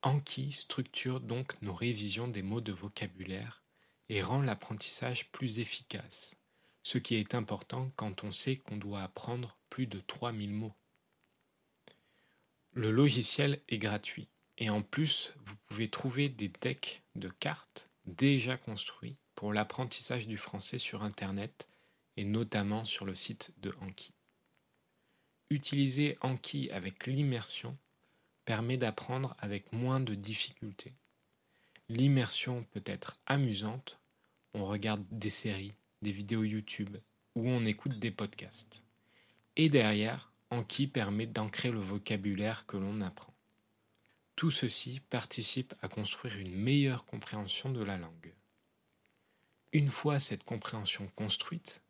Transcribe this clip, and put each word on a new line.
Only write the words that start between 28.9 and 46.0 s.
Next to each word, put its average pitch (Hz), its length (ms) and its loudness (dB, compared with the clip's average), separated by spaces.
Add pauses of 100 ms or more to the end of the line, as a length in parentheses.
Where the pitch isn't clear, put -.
avec 101 340 -4
moins 127 280 2
de 117 160 0
difficultés. 104 760 -6 (960)
L'immersion 123 840 4
peut 104 120 -6
être - 420 -8
amusante, 120 720 0 (540)
on 101 120 -2
regarde 104 460 0
des 107 180 -2
séries, 101 440 -2 (280)
des 107 80 0
vidéos 104 320 0
YouTube 104 540 -2 (400)
ou 113 120 2
on 123 160 4
écoute 110 360 0
des 113 100 0
podcasts. - 720 -8 (720)
Et 156 140 8
derrière, 113 640 6 (180)
Anki 123 380 0
permet 107 380 0
d'ancrer 110 440 -2
le 113 80 0
vocabulaire 101 880 0
que - 100 -6
l'on 98 260 0
apprend. - 300 -6 (1040)
Tout 165 160 4
ceci 127 480 2 (120)
participe - 720 0
à - 60 -6
construire 104 520 -4